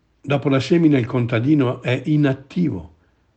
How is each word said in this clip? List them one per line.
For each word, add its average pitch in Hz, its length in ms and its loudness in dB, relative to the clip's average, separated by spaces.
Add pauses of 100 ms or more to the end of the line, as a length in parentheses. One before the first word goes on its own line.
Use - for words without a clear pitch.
(200)
dopo 139 280 -2
la 135 120 2
semina 160 380 2
il 113 80 -2
contadino 123 720 0
è 123 240 -4
inattivo, 147 880 -2 (420)